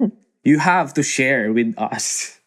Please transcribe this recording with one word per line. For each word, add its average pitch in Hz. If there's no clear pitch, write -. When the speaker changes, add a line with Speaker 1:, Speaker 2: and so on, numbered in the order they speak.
Speaker 1:
<laughs> -
Speaker 2:
you 151
have 175
to 147
share 131
with 113
us. -